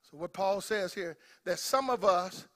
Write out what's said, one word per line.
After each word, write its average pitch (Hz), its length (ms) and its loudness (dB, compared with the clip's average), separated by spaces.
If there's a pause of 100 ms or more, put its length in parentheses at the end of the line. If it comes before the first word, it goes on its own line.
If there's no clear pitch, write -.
(100)
So 147 80 -20
what 170 140 -8
Paul 196 280 0
says 202 340 -4
here, 170 220 -8 (280)
that - 140 -2
some 262 320 2
of 214 140 0
us 180 520 2